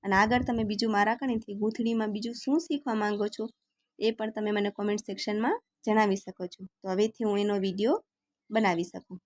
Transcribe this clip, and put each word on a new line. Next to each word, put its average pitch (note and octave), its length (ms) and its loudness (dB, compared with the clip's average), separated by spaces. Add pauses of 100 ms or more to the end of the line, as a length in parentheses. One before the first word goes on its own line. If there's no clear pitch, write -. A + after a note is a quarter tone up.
અને G3 140 2
આગળ A3+ 280 4
તમે A#3 200 0
બીજું G#3+ 280 0
મારા G#3 260 4
કણેથી A3+ 420 -4
ગૂંથણીમાં A3 520 0
બીજું A#3 220 -6
શું D4 260 0
શીખવા C4 400 -2
માંગો G#3 280 0
છો G#3+ 140 -8 (560)
એ G#3+ 120 2
પણ A3 220 -6
તમે G#3+ 200 -2
મને G3+ 180 0
કોમેન્ટ G#3 340 -2
સેક્શનમાં G#3+ 520 -2 (240)
જણાવી G#3+ 400 2
શકો - 260 -12
છો, - 140 -14 (140)
તો - 140 -18
હવેથી G#3+ 380 0
હું G3+ 160 2
એનો G#3 160 0
વીડિયો G3+ 380 0 (520)
બનાવી F#3 400 0
શકું. F#3 360 -14